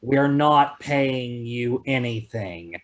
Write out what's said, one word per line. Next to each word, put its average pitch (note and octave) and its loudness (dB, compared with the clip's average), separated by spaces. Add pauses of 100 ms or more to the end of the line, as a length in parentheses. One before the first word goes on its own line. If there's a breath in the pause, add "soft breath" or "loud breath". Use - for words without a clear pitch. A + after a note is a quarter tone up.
We're C#3 2
not C#3+ 4
paying B2+ -2
you A#2+ -2
anything. A2 -4